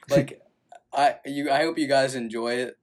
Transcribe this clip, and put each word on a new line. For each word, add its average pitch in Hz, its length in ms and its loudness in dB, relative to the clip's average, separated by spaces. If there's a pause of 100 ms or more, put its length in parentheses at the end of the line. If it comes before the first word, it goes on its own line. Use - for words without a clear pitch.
Like, 139 320 0 (520)
I, - 320 2
you, 143 280 -6
I 143 100 4
hope 165 160 -2
you 151 80 0
guys 135 300 2
enjoy 117 380 -4
it 123 280 -6